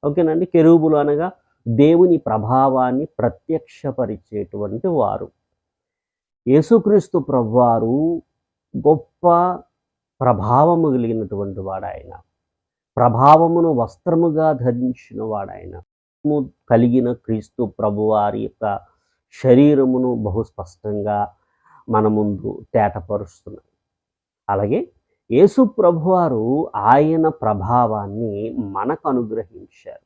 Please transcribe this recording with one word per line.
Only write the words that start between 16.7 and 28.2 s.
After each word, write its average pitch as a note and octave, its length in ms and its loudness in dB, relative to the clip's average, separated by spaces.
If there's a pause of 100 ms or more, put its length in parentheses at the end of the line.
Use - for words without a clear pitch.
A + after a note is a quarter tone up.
క్రీస్తు A2+ 520 -6
ప్రభువారి G#2 760 -2
యొక్క G#2+ 400 -8 (640)
శరీరమును B2+ 720 4
బహుస్పష్టంగా G#2 1160 -6 (580)
మన A2 180 0
ముందు G#2 680 -4
తేటపరుస్తున్నాం. G#2 880 -6 (840)
అలాగే G#2 380 -2 (440)
యేసు G3 320 4
ప్రభువారు E3 1120 0
ఆయన D3 520 2
ప్రభావాన్ని G#2+ 1200 -4